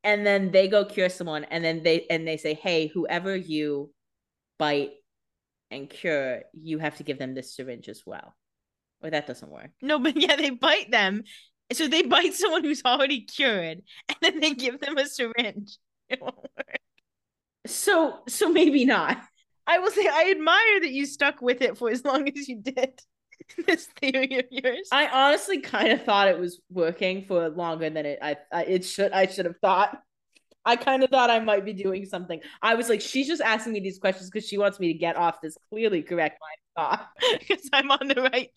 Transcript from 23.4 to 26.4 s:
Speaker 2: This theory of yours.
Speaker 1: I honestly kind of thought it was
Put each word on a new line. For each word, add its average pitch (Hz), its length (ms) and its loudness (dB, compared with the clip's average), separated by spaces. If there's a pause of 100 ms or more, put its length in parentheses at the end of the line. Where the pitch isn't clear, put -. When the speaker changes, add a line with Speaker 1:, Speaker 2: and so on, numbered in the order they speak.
Speaker 2:
This 330 200 2 (140)
theory 262 400 0
of 262 120 0
yours. 262 400 -4
Speaker 1:
I 285 160 4
honestly 285 520 2
kind - 320 0
of 226 120 0
thought 202 240 4
it 175 120 4
was 175 300 -8